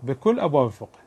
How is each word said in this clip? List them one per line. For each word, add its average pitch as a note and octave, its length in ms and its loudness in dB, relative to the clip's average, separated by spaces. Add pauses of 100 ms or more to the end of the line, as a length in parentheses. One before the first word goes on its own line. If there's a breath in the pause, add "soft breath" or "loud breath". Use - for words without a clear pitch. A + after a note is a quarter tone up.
بكل C#3 380 0
أبواب C#3+ 260 2
الفقه، - 400 -10